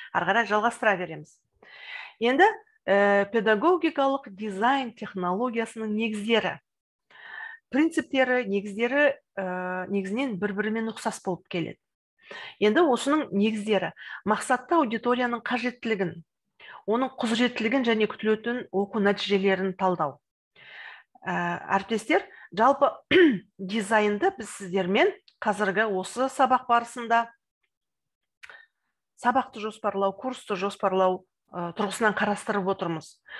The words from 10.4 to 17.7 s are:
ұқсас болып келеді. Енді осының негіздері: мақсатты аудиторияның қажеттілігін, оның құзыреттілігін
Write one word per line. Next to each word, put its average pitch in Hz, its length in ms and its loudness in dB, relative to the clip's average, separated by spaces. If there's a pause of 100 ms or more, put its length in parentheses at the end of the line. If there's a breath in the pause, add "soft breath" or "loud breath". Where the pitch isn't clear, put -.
ұқсас - 320 -6
болып 180 240 -6
келеді. - 320 -6 (800 loud breath)
Енді 214 320 4
осының 269 400 0
негіздері: 208 600 0 (340 loud breath)
мақсатты 247 480 0
аудиторияның 240 680 0
қажеттілігін, 226 760 -4 (720 loud breath)
оның 254 300 0
құзыреттілігін 233 680 0